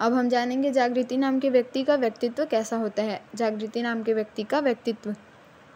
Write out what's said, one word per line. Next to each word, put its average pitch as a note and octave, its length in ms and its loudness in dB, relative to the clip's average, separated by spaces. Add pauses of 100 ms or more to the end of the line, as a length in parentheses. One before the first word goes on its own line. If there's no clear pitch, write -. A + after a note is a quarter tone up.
अब A#3 140 2
हम B3 140 2
जानेंगे B3 420 0
जागृति B3 460 0
नाम C4+ 240 2
के C4+ 100 2
व्यक्ति B3 320 2
का D4 140 2
व्यक्तित्व A#3+ 480 -2
कैसा D#4+ 320 0
होता G#3 260 -2
है। G#3+ 180 -4 (140)
जागृति A3 480 -2
नाम A#3 200 -2
के A3 120 0
व्यक्ति G#3+ 280 -4
का C#4 180 0
व्यक्तित्व, A#3 540 -2 (600)